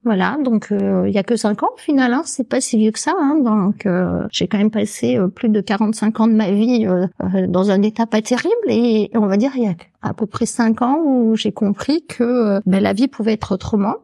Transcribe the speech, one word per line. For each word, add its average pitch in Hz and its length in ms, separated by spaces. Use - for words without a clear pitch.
Voilà, 202 380
donc, 226 300
euh, 196 340
il 196 80
y 202 40
a 196 40
que 233 140
cinq 208 260
ans 381 100
au - 60
final, 262 340
hein, 277 120
c'est - 240
pas 269 120
si - 160
vieux 220 140
que 220 80
ça, 302 180
hein, 294 200
donc, 214 500
euh, 175 460
j'ai 180 160
quand 202 100
même 214 140
passé, 233 440
euh, 190 120
plus 208 200
de 214 120
quarante-cinq 214 580
ans 220 80
de 233 60
ma 214 180
vie, 226 380
euh, 180 180
euh, 185 240
dans 185 240
un 196 120
état 214 240
pas 220 140
terrible, 247 320
et, 226 460
et - 40
on 214 100
va 190 100
dire 262 180
il 247 80
y 214 60
a 175 60
à 202 100
peu 214 140
près - 200
cinq 226 360
ans 262 220
où 240 320
j'ai 214 160
compris 220 520
que, - 200
euh, 233 420
ben, 190 160
la 196 120
vie 233 120
pouvait 220 280
être - 180
autrement. 202 520